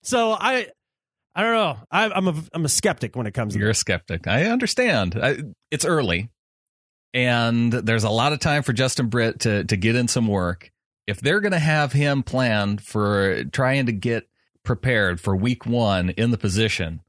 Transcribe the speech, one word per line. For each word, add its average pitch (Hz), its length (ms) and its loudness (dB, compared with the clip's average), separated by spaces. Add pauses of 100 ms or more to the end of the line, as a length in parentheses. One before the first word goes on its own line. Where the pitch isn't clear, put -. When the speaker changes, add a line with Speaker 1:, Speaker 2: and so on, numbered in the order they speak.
Speaker 1:
So 226 300 0
I, 220 360 0 (640)
I 185 80 -2
don't 226 100 2
know. 185 240 2 (140)
I, 196 200 2
I'm 185 180 0
a, 165 60 0 (200)
I'm 165 100 -2
a 143 60 0
skeptic - 440 0
when 123 120 -4
it 101 80 -8
comes 110 180 -4
to 101 60 -2
Speaker 2:
You're 104 100 2
a 113 40 4
Speaker 1:
that. - 40 0
Speaker 2:
skeptic. - 500 -4
I 117 180 2
understand. 220 800 0
I, 139 180 0 (300)
it's 151 140 -4
early, 113 460 0 (840)
and 120 600 2
there's 113 320 0
a 107 60 0
lot 120 220 2
of 147 80 -6
time 147 220 0
for 127 100 -2
Justin 127 360 0
Britt 113 320 0
to, 104 240 0
to 107 120 0
get 110 200 2
in 123 120 0
some 117 200 0
work. 90 420 -2 (360)
If - 140 -6
they're 180 200 0
gonna 190 180 0
have 151 340 0
him 143 300 2
planned 107 600 0
for 98 720 0
trying 131 340 2
to 117 60 0
get 113 360 -2 (360)
prepared 107 560 0
for 98 140 0
week 117 320 -2
one 101 440 2
in 117 200 0
the 113 80 0
position 92 720 -2